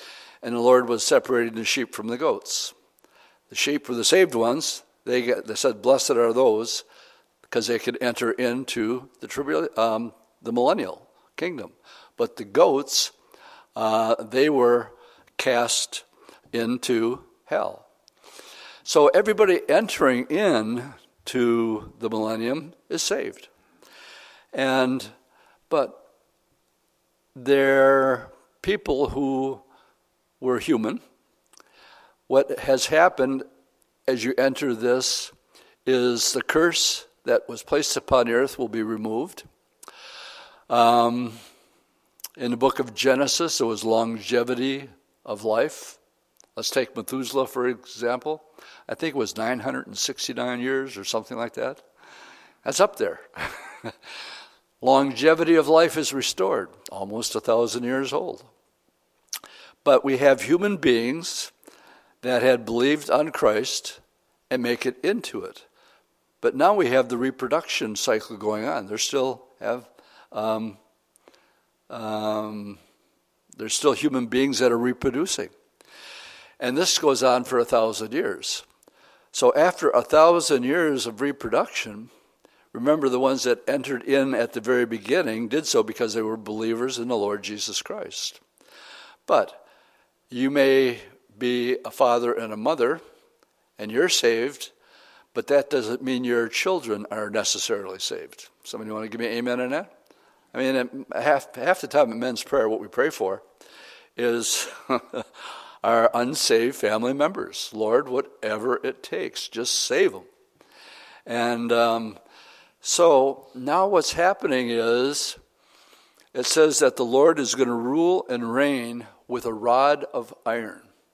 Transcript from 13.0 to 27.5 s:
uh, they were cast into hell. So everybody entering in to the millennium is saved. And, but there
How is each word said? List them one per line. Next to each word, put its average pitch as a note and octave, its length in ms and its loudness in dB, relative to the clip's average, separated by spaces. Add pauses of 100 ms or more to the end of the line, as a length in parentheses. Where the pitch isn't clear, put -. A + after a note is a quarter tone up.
uh, A2 440 2
they B2+ 300 2
were A#2+ 420 4 (460)
cast - 640 -2 (480)
into A#2 720 -2 (220)
hell. - 360 -4 (1040)
So D3 220 6
everybody G3 640 4
entering C#3+ 560 2
in C3 680 -2 (320)
to A#2 720 0
the A2+ 100 -4
millennium A2+ 640 -4 (160)
is E3 120 -4
saved. - 460 -6 (1040)
And, C3 560 -2 (640)
but - 440 -4 (1200)
there C3+ 480 4